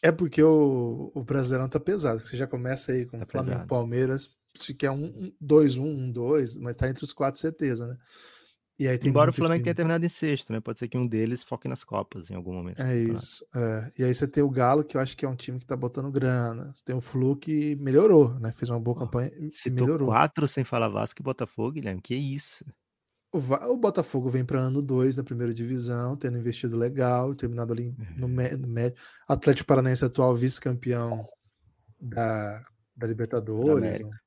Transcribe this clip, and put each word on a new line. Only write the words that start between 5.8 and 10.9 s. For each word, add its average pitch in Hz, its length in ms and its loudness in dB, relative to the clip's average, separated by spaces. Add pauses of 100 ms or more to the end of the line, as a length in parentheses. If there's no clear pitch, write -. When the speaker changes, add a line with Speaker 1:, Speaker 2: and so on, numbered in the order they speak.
Speaker 1:
um 135 240 -4
dois, 120 460 -2
mas 117 200 -8
tá 127 120 0
entre 131 160 -6
os - 80 -10
quatro, 139 280 -2
certeza, 139 460 -2
né? 123 100 -10 (840)
E 135 80 0
aí 127 100 2
tem 135 120 2
Speaker 2:
Embora 147 200 6
o - 20 -2
Speaker 1:
muito - 60 -4
Speaker 2:
Flamengo 165 200 2
Speaker 1:
time. 120 60 -2
Speaker 2:
tenha 170 100 0
terminado 165 300 0
em 175 40 2
sexto, 147 440 -4
né? 113 80 -4
Pode 113 200 -8
ser 123 80 -6
que - 100 -6